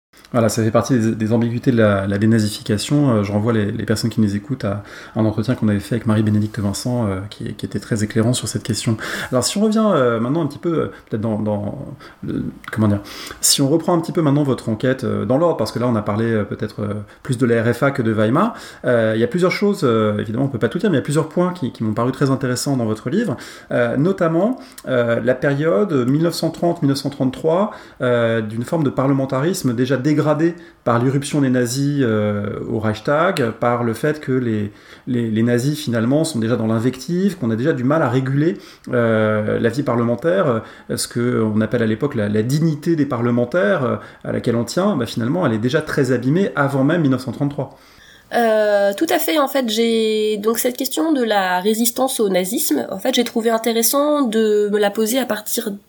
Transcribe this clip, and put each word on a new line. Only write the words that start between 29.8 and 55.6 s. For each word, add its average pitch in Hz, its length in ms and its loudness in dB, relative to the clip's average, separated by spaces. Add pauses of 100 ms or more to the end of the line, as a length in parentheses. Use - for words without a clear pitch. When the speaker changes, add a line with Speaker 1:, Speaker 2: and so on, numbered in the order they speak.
Speaker 1:
dégradé 151 240 2 (640)
par 120 200 2
l'irruption 139 380 0
des 135 80 2
nazis, 131 540 0
euh, 104 560 0 (100)
au 117 80 -2
Reichstag, 143 800 0
par 120 240 0
le 113 120 -2
fait 151 240 -2
que 135 120 -6
les, 113 400 0 (360)
les, 120 240 -2
les 107 100 2
nazis 120 380 2
finalement 123 440 2
sont 151 140 -4
déjà 113 200 0
dans 110 100 0
l'invective, 127 720 0
qu'on 117 100 -2
a 113 60 0
déjà 139 180 2
du 131 100 -4
mal 151 200 2
à 127 60 2
réguler, 135 460 0 (380)
euh, 107 640 2
la 113 100 2
vie 135 120 -2
parlementaire, 120 800 0 (300)
euh, 123 60 -4
ce - 100 -6
que 120 340 -2
on 110 180 0
appelle 110 220 0
à 110 60 0
l'époque 110 260 -2
la, 104 160 -2
la 107 140 0
dignité 156 520 0
des 143 120 0
parlementaires, 127 760 0
euh, 113 120 0 (280)
à - 80 -6
laquelle 113 240 0
on 117 80 0
tient, 190 320 0
bah, 120 120 -2
finalement 135 400 -2
elle 113 60 2
est 110 60 0
déjà 127 220 0
très 131 300 0
abîmée 135 440 2
avant 139 280 0
même 165 180 2
mille 139 80 4
neuf 127 160 0
cent 120 60 -6
trente-trois. 143 480 -6 (540)
Speaker 2:
Euh, 214 600 4
tout 320 140 0
à 359 100 2
fait, 320 200 0
en 269 100 2
fait, 262 180 -2
j'ai, 220 680 0
donc 220 200 0
cette 247 200 -2
question 311 340 -2
de 269 100 2
la 190 380 2
résistance 220 640 0
au 202 80 2
nazisme, 190 600 0
en - 80 -8
fait, 254 160 -2
j'ai 247 120 2
trouvé 226 240 -2
intéressant 240 720 0
de 214 500 2
me 208 80 2
la 202 100 2
poser 220 300 -2
à 240 60 0
partir 214 480 -4 (160)